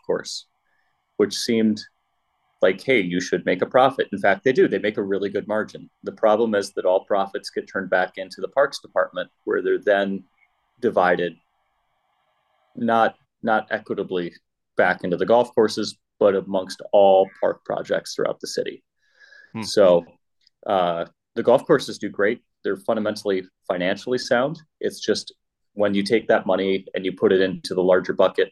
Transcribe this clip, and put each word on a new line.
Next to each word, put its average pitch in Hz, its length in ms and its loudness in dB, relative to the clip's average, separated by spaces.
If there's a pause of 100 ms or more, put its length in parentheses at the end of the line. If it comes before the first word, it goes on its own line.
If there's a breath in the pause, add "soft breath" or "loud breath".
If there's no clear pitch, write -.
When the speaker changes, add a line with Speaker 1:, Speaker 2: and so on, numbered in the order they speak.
Speaker 1:
course, - 400 -6 (720)
which 101 200 0
seemed 110 460 0 (800)
like, 95 220 -2
hey, 131 160 2
you 90 220 -2
should 90 240 -4
make 92 160 -2
a - 40 -2
profit. 131 460 0
In 101 80 -6
fact, 98 240 0
they 131 80 2
do. 170 160 4
They 101 100 -2
make 104 200 -4
a 113 60 -2
really 98 260 -4
good 98 180 -6
margin. 104 420 -6 (140)
The 101 80 -10
problem 107 420 2
is 101 200 -2
that 92 120 -4
all 92 200 2
profits 98 440 -4
get - 220 -8
turned 95 180 -8
back 92 280 -2
into 95 240 -12
the 92 80 -8
Parks 143 300 0
Department, - 520 -4 (140)
where 98 160 -2
they're 92 200 -2
then 98 440 0 (560)
divided, 90 560 2 (1400)
not, 113 400 2 (260)
not 117 300 0
equitably 92 640 -6 (420)
back 92 280 2
into 87 140 -2
the 90 80 -2
golf 120 300 2
courses, 107 420 0 (220)
but 101 160 4
amongst 92 460 -6 (100)
all 95 380 6 (100)
park 92 240 -2
projects - 520 -6
throughout - 260 -4
the - 60 -12
city. - 360 -8 (720 soft breath)
Speaker 2:
Hmm. 110 100 -10
Speaker 1:
So, 90 420 4 (600)
uh, 87 400 -2 (300)
the 117 80 -4
golf 127 220 4
courses 131 320 0
do 104 120 -8
great. 104 320 -2 (200)
They're 101 140 -4
fundamentally 104 680 -4 (260)
financially 98 480 -4
sound. 135 420 -2 (220)
It's 104 180 -6
just - 340 -4 (420)
when 101 180 0
you 101 100 0
take 107 240 0
that 110 180 2
money 95 480 0
and 92 120 -6
you 92 80 -4
put 98 180 2
it 95 80 4
into 92 340 -2
the 90 100 0
larger 92 280 2
bucket, 92 400 0